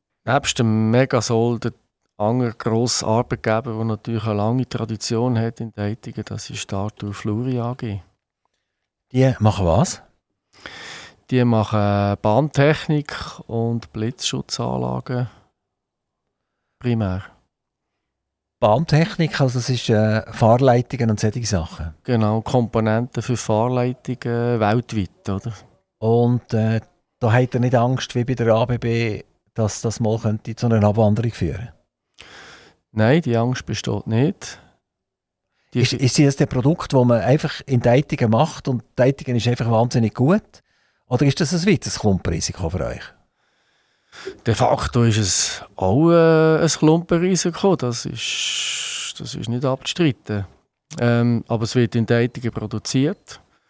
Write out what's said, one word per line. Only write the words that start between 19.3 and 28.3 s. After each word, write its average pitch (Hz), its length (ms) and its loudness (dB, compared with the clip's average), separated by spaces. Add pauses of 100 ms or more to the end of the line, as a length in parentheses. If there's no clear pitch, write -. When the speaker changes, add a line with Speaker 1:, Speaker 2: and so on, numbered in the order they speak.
Speaker 2:
also 127 160 2
das 120 120 -4
ist, 127 200 -2
äh, 110 320 2 (100)
Fahrleitungen 123 800 4
und 107 100 0
solche 113 280 -2
Sachen? 82 560 -4
Speaker 1:
Genau, 110 380 0
Komponenten 113 800 0
für 123 140 -2
Fahrleitungen 120 1200 -2
weltweit, 107 680 0
oder? 101 240 -4 (460)
Speaker 2:
Und, 120 560 0
äh, 110 260 2 (400)
da 113 140 2
habt 127 220 2
ihr 123 40 0
nicht 123 160 0
Angst, 123 380 0
wie 123 100 0
bei 123 120 -4